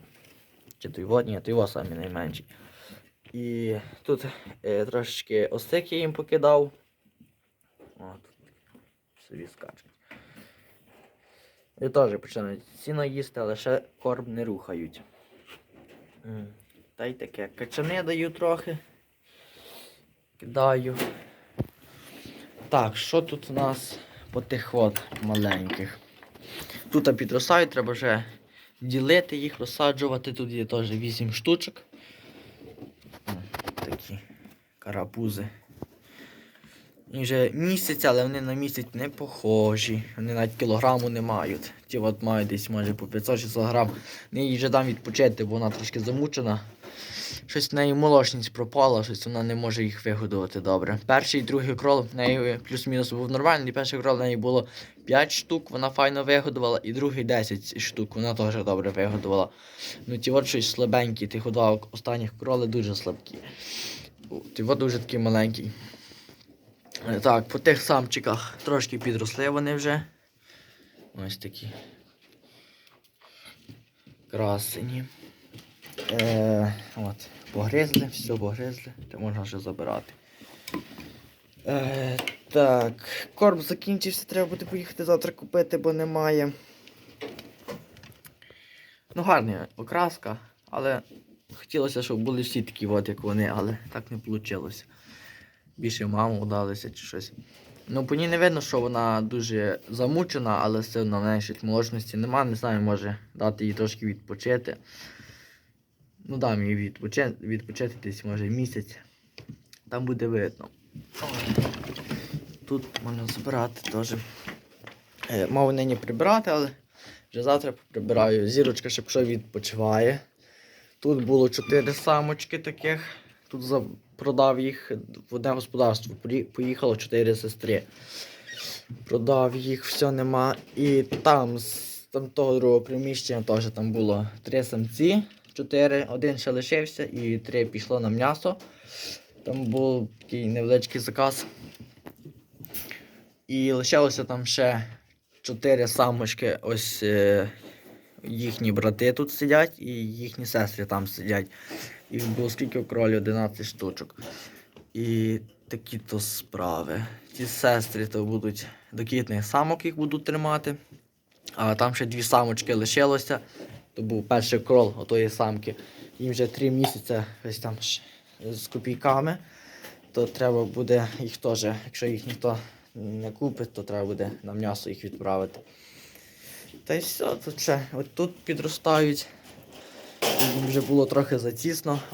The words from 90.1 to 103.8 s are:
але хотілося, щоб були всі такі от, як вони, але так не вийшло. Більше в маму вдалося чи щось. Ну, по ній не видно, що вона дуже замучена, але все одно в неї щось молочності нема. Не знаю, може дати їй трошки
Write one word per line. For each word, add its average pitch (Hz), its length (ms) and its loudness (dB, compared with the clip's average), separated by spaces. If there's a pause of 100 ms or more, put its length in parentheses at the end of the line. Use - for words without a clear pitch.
але 131 320 -2 (520)
хотілося, 135 480 -2
щоб 120 180 -2
були 123 220 0
всі 123 200 -2
такі - 240 -8
от, 101 220 2
як 101 120 -4
вони, 104 340 0
але 107 240 -2 (140)
так - 180 -10
не 117 60 -8 (100)
вийшло. 104 440 -6 (1080)
Більше 113 240 -4
в 104 40 -2
маму 107 320 2
вдалося 101 500 -4
чи - 160 -16
щось. - 260 -12 (560)
Ну, 131 180 -2
по 147 80 0
ній 165 140 0
не 170 100 2
видно, 170 220 6
що 135 200 0
вона 117 400 2
дуже 110 580 -2 (100)
замучена, 127 720 0
але 110 180 2
все 113 200 -4
одно 104 200 0
в 104 40 0
неї 107 160 2
щось - 220 -8
молочності 113 540 -2
нема. 123 280 2
Не 120 100 -2
знаю, 110 260 0
може 104 360 0 (180)
дати 107 320 -2
їй 104 60 0
трошки 107 340 -2